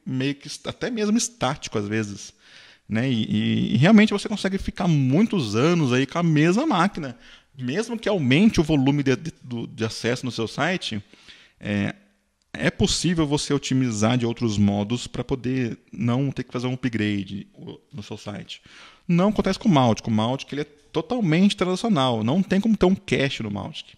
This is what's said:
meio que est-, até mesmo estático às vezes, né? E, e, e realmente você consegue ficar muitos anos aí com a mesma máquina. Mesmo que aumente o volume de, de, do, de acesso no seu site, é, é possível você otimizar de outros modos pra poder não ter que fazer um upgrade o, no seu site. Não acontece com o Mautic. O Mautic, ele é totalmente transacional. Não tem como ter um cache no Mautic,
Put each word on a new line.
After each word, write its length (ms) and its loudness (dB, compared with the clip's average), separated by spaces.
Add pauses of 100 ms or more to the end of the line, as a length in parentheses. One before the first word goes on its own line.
meio 280 -2
que 120 -20
est-, 200 -14
até 240 -8
mesmo 280 0
estático 580 -4
às 100 -2
vezes, 460 -6 (560)
né? 220 -2
E, 140 0
e, 500 0
e 20 4
realmente 340 8
você 160 -4
consegue 300 -4
ficar 320 -4
muitos 680 2
anos 380 2
aí 140 2
com 120 -6
a 40 0
mesma 440 4
máquina. 480 0 (420)
Mesmo 420 -4
que 100 -6
aumente 500 4
o 60 4
volume 380 2
de, 140 2
de, 260 -8
do, 240 -8
de 180 -8
acesso 400 -4
no 80 -6
seu 160 -4
site, 560 -4 (560)
é, 340 -2 (600)
é 160 -2
possível 560 0
você 260 -2
otimizar 640 0
de 80 0
outros 320 -2
modos 500 0
pra 160 -8
poder 560 -4 (140)
não 380 0
ter 140 -6
que 80 -20
fazer 140 -4
um 60 -2
upgrade 800 -4
o, 260 -18 (140)
no 100 -12
seu 140 -14
site. 460 -14 (440)
Não 220 4
acontece 300 0
com 100 -2
o 40 6
Mautic. 360 4
O 20 0
Mautic, 420 -2
ele 100 -4
é 20 -14
totalmente 880 0
transacional. 720 0
Não 180 2
tem 200 0
como 160 2
ter 80 4
um 80 4
cache 480 -2
no 80 -6
Mautic, 460 -10